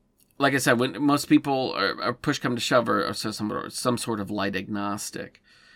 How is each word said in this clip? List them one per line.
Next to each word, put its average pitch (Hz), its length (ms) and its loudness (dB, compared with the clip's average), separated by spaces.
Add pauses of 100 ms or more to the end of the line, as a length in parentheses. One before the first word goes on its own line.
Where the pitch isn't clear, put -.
(400)
like 139 140 4
I 139 40 2
said, 127 200 4
when 131 240 0
most 147 260 2
people 139 480 2
are, 92 240 0
are 117 140 0
push - 240 -4
come 123 160 -2
to 120 60 -4
shove 120 280 4
or, 104 160 2
or - 80 -2
so 107 200 -6
some, 104 380 -4
some 120 280 0
sort 110 220 -4
of 98 100 -6
light 101 240 -2
agnostic, 101 880 -6 (340)